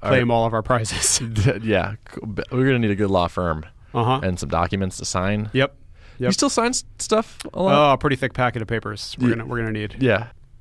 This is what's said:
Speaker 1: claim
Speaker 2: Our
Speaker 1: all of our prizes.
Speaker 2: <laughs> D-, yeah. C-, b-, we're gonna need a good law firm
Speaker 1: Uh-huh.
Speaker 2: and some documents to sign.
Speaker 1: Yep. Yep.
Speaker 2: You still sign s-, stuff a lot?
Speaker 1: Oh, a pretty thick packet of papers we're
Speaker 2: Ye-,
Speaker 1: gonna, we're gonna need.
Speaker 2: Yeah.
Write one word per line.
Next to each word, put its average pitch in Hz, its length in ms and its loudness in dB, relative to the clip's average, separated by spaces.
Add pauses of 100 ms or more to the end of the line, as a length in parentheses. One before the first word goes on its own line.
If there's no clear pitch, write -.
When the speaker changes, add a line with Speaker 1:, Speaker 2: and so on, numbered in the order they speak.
Speaker 1:
claim 120 300 2
Speaker 2:
Our 117 60 2
Speaker 1:
all 113 100 2
of 113 80 -2
our 110 80 0
prizes. - 560 0
Speaker 2:
<laughs> 117 140 -6
D-, 107 300 2
yeah. 101 300 0 (200)
C-, - 140 -12
b-, 107 240 -6
we're 127 160 2
gonna 131 140 4
need 110 100 2
a 98 60 0
good 98 140 0
law 90 180 4
firm 80 360 -2 (300)
Speaker 1:
Uh-huh. 127 280 2
Speaker 2:
and 90 180 -2
some - 80 -6
documents 90 500 -2
to - 60 -10
sign. 104 480 -2
Speaker 1:
Yep. 131 220 0 (440)
Yep. 127 100 0
Speaker 2:
You 196 40 4
still 277 180 2
sign 233 200 0
s-, - 140 -4 (140)
stuff - 400 -2 (160)
a - 80 -2
lot? 147 280 6
Speaker 1:
Oh, - 40 6
a - 40 2
pretty 139 180 0
thick 123 180 -4
packet 123 280 0
of 101 60 -8
papers 107 500 -6
we're 127 100 2
Speaker 2:
Ye-, 113 60 4
Speaker 1:
gonna, 113 120 -6
we're 120 120 -6
gonna 113 140 -2
need. 107 280 -6
Speaker 2:
Yeah. 117 280 2 (320)